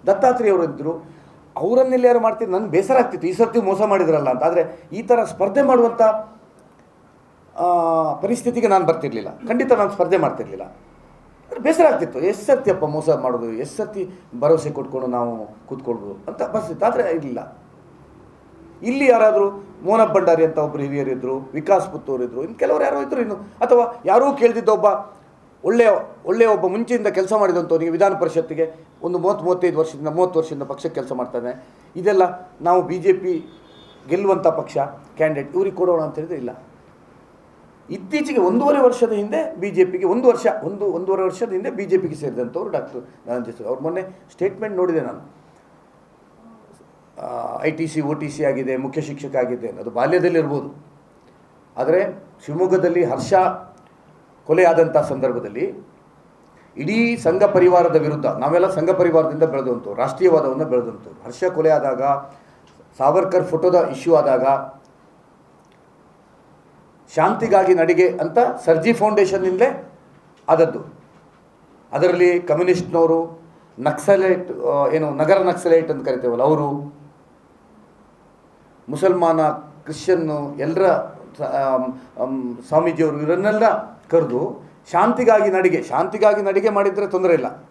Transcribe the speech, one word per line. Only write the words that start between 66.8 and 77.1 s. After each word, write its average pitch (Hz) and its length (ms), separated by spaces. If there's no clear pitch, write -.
ಶಾಂತಿಗಾಗಿ 190 580
ನಡಿಗೆ 170 360
ಅಂತ 160 280
ಸರ್ಜಿ 165 280
ಫೌಂಡೇಶನ್ನಿಂದಲೇ 196 1000
ಆದದ್ದು. - 460
ಅದರಲ್ಲಿ 175 500
ಕಮ್ಯುನಿಸ್ಟ್ನವರು, 165 1000
ನಕ್ಸಲೈಟ್, 180 840
ಆ, 143 260
ಏನು 156 200
ನಗರ 156 320
ನಕ್ಸಲೈಟ್ 165 480
ಅಂತ 131 160
ಕರಿತೇವಲ್ಲ 123 360
ಅವರು, 143 520